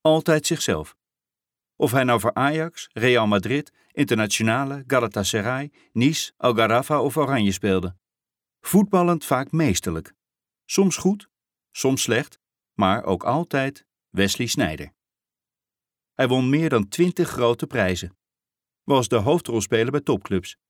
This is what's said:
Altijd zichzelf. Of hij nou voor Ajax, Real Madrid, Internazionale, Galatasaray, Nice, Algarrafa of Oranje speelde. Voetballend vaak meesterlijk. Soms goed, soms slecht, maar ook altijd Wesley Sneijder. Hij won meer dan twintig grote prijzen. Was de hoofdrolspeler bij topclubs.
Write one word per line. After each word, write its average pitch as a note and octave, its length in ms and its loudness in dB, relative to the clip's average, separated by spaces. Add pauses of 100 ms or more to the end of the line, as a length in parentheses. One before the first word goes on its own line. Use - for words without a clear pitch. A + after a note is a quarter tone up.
Altijd D#3 440 2
zichzelf. F2 520 -4 (760)
Of C#3 160 0
hij C3 120 2
nou B2 160 2
voor G#2 140 -2
Ajax, D#3 580 -4
Real A#2 360 2
Madrid, G#2 440 0 (200)
Internazionale, B2 960 -2
Galatasaray, A#2 840 -2 (220)
Nice, C#3 440 0
Algarrafa A#2+ 640 0
of B2+ 160 -2
Oranje C3 340 0
speelde. F#2 440 -2 (640)
Voetballend F3 640 2
vaak C3 260 -2
meesterlijk. F#2+ 640 -2 (520)
Soms G3 320 0
goed, G3+ 320 -2 (420)
soms C3 300 -2
slecht, A#2 380 -2 (340)
maar G2+ 300 0
ook F#2 200 -2
altijd C3+ 600 -4 (240)
Wesley G2 380 -2
Sneijder. D#2 460 -4 (1200)
Hij C3 140 0
won B2+ 220 2
meer D#3 200 2
dan A2 180 2
twintig F3 420 0
grote A#2+ 380 0
prijzen. F#2 500 -4 (640)
Was C3 240 2
de - 80 0
hoofdrolspeler A#2 760 0
bij C#3+ 100 -2
topclubs. G2 560 -4 (120)